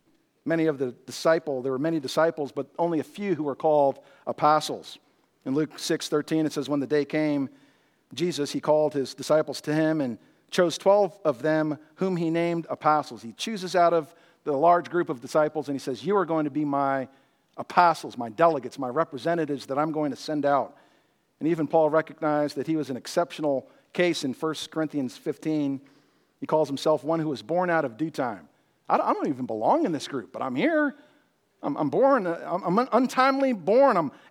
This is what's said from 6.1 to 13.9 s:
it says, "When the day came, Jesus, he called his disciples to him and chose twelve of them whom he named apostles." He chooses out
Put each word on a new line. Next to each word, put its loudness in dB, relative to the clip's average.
it -4
says, -6
"When 0
the -4
day 2
came, -2
Jesus, -2
he -4
called 2
his -2
disciples 0
to -2
him 2
and -4
chose 2
twelve 2
of -2
them 0
whom 0
he 0
named -2
apostles." 0
He -14
chooses -6
out 6